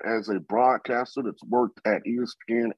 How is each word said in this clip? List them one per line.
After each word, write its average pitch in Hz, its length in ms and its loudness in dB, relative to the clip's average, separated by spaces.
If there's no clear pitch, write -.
as 110 220 -2
a 98 100 0
broadcaster 123 840 0
that's 113 220 -8
worked 117 420 0
at 104 220 0
E 120 160 -2
S 113 100 -6
P 113 80 -2
N 117 220 0